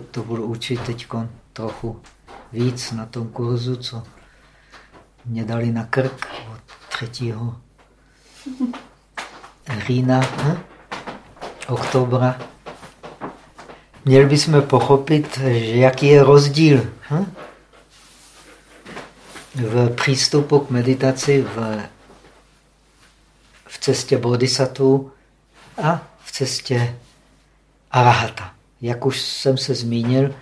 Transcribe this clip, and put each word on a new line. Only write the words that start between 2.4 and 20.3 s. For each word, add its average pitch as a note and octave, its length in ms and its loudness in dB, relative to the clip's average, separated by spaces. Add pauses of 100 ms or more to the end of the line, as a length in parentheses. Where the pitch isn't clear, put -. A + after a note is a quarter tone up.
víc A#2+ 400 -4
na A2+ 140 -8
tom A#2 220 -10
kurzu, A#2+ 480 -4
co A#2 280 -12 (1200)
mě A2+ 180 -6
dali A#2 280 -4
na A2+ 140 -4
krk C3 420 -4 (260)
od - 80 -20 (280)
třetího A#2 680 -8 (2250)
října, B2+ 340 2 (220)
hm, E3 140 0 (1120)
oktobra. B2+ 720 0 (1700)
Měli C3+ 200 8
bychom D3 360 4
pochopit, C#3+ 760 2
že A#2+ 380 0
jaký C3 320 4
je C#3+ 160 10
rozdíl, C#3+ 680 6 (180)
hm, F3 240 -2 (2250)
v A#2+ 400 2
přístupu C#3+ 640 2